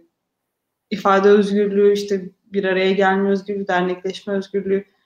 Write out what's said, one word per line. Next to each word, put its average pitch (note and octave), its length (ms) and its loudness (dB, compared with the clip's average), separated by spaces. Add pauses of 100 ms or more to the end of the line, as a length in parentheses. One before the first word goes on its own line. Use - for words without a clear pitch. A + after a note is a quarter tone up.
(920)
ifade G3 380 2
özgürlüğü, G3+ 640 4
işte G3 360 -4 (160)
bir G3 200 -4
araya F#3+ 280 0
gelme G3 380 0
özgürlüğü, G3 380 -4
dernekleşme F#3 680 -4
özgürlüğü, G3 500 -4 (220)